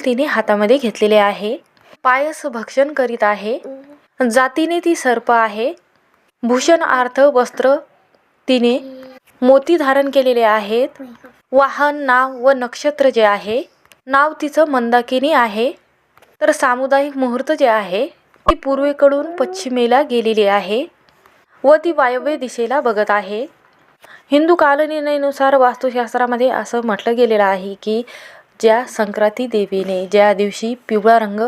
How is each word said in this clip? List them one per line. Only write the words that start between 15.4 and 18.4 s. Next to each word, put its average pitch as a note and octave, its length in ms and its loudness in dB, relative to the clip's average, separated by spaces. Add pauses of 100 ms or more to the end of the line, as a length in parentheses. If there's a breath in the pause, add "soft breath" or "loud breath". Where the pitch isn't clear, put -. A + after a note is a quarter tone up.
तर D4+ 100 2
सामुदायिक C4+ 640 0
मुहूर्त B3 340 -4
जे D4 160 2
आहे G#3+ 380 0 (400)